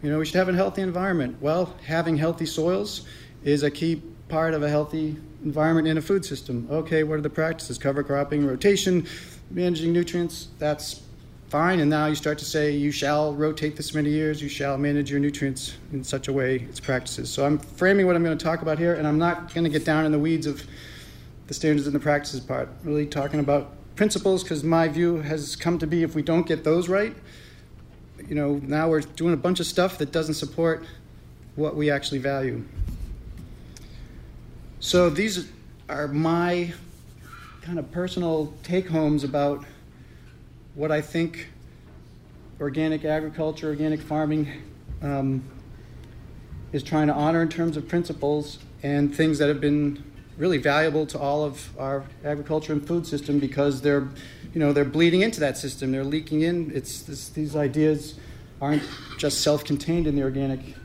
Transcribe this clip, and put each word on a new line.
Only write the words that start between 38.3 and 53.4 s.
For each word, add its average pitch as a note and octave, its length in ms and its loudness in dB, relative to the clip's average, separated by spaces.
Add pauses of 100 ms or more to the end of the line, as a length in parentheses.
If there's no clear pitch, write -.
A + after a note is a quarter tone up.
take-homes D#3+ 600 2
about C#3+ 400 0 (1120)
what D3+ 160 0
I D3+ 80 4
think E3 480 -2 (1120)
organic D3+ 440 0
agriculture, D#3 640 -2
organic D3+ 340 0
farming, D3+ 460 0 (560)
um, C3+ 400 0 (1300)
is C#3 120 -2
trying D3+ 240 2
to D3 40 4
honor D#3 300 2
in E3 60 2
terms E3 280 -2
of D3 120 -6
principles D3 720 -2 (260)
and C#3+ 280 2
things D#3+ 260 4
that C#3+ 100 6
have C#3+ 120 2
been D3 380 2 (400)
really E3 180 2
valuable D3+ 480 4
to C#3+ 140 -8
all C#3+ 260 2
of C3+ 240 -6 (100)
our C3+ 240 -2 (220)
agriculture D3 480 -2
and D3 140 -2
food E3+ 200 0
system D3 320 0
because C#3 440 2